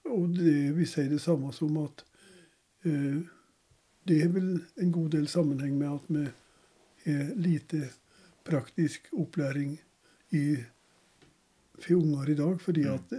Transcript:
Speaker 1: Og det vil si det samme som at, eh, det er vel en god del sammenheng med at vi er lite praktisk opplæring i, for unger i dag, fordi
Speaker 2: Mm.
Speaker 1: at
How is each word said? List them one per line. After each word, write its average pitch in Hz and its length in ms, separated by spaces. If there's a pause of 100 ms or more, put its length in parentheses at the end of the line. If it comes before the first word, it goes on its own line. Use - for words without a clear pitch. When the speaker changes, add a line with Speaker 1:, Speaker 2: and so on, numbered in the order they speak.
Speaker 1:
Og 175 320
det 147 380
vil 165 120
si 139 220
det 147 120
samme 139 320
som 151 260
at, 147 260 (800)
eh, 143 380 (840)
det 156 160
er 170 60
vel 185 320 (160)
en 175 160
god 165 180
del 151 160
sammenheng 139 520
med 143 100
at 143 200
vi 147 180 (800)
er 143 280
lite 165 540 (580)
praktisk - 680
opplæring 143 640 (540)
i, 147 240 (1200)
for - 160
unger 147 360
i 151 40
dag, 160 260
fordi 156 240
Speaker 2:
Mm. 139 100
Speaker 1:
at 131 140 (100)